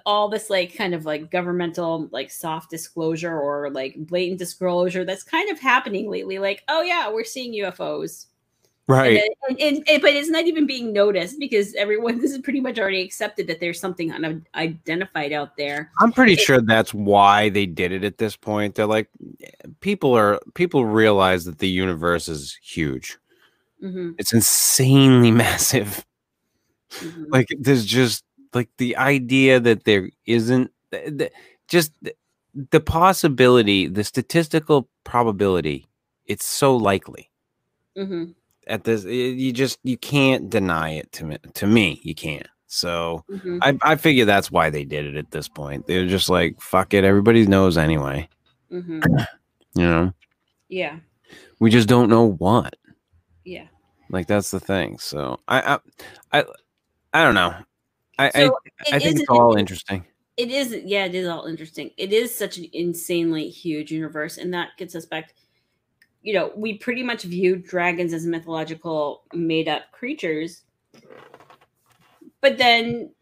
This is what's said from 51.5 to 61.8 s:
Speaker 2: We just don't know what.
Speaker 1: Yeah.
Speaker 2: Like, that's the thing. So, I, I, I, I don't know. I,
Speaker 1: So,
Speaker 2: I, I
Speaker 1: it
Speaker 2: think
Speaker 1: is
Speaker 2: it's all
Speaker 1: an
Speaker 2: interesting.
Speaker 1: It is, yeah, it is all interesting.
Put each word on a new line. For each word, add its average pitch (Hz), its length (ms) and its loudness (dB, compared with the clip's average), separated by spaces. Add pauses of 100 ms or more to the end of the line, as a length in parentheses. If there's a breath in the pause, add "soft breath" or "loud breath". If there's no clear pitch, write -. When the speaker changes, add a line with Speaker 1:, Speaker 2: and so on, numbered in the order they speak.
Speaker 2:
We 113 120 4
just 113 180 6
don't 123 200 6
know 117 200 6
what. 95 460 0 (680)
Speaker 1:
Yeah. 175 220 -16 (460)
Speaker 2:
Like, 92 160 -4
that's 101 240 -2
the 95 80 -6
thing. 85 400 -4
So, 69 480 -10
I, 131 280 0 (560 loud breath)
I, 147 80 2
I, 147 60 0 (680)
I 160 100 4
don't 131 100 6
know. 87 220 2 (640)
I, 135 120 2
Speaker 1:
So, 143 260 4 (320)
Speaker 2:
I, - 40 0
I 143 40 2
Speaker 1:
it 143 60 2
Speaker 2:
think 160 120 2
Speaker 1:
is - 60 0
Speaker 2:
it's 285 80 -4
all 120 240 6
Speaker 1:
an 104 60 2
Speaker 2:
interesting. 95 460 -6 (320)
Speaker 1:
It 240 140 -4
is, 262 240 -4 (100)
yeah, 196 200 -2
it 180 100 -6
is 185 120 -4
all 165 180 -8
interesting. 160 520 -12